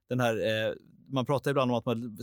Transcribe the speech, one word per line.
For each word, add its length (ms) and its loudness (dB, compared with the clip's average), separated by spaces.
den 100 0
här, 480 0
eh, 60 -2
man 180 -2
pratar 260 0
ibland 200 2
om 60 2
att 80 -4
man 380 -4